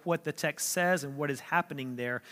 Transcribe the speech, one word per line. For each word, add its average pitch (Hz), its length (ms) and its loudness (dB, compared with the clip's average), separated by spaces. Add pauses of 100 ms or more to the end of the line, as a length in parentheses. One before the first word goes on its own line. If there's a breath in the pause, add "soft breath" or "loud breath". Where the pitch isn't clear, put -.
what 170 220 0
the 151 80 -2
text - 380 -2
says 180 340 4
and 139 120 -8
what 143 140 0
is 135 100 -2
happening 147 540 -2
there 123 360 -4